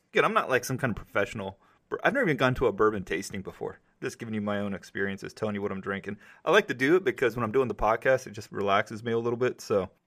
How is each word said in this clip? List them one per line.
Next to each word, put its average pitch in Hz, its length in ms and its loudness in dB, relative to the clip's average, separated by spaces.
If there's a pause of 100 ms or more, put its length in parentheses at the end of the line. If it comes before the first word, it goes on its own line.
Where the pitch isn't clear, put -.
(120)
Again, 147 140 4
I'm 202 80 0
not, 208 160 0
like, 123 160 2
some - 120 -4
kind 123 140 -2
of 95 60 -6
professional. 98 600 -4 (460)
I've 175 100 2
never 262 120 0
even 147 120 2
gone 127 180 4
to 123 120 4
a 104 40 4
bourbon 107 320 2
tasting 95 380 -6
before. - 380 -10 (220)
Just 131 180 -8
giving 110 140 -8
you 107 80 -2
my 104 180 0
own 101 140 -4
experiences, 98 600 -6
telling 107 220 -4
you 98 60 -4
what 98 100 -2
I'm 95 100 -8
drinking. 98 360 -6 (260)
I 156 80 0
like 208 160 4
to 135 60 -4
do 135 220 4
it 180 80 2
because 117 320 0
when 120 80 -2
I'm 107 80 -2
doing 127 160 4
the 101 80 -4
podcast, 117 520 2
it 104 40 -14
just 104 200 -16
relaxes 107 520 0
me 117 80 -4
a 113 80 0
little 117 180 0
bit. 123 240 0
So 98 280 0 (180)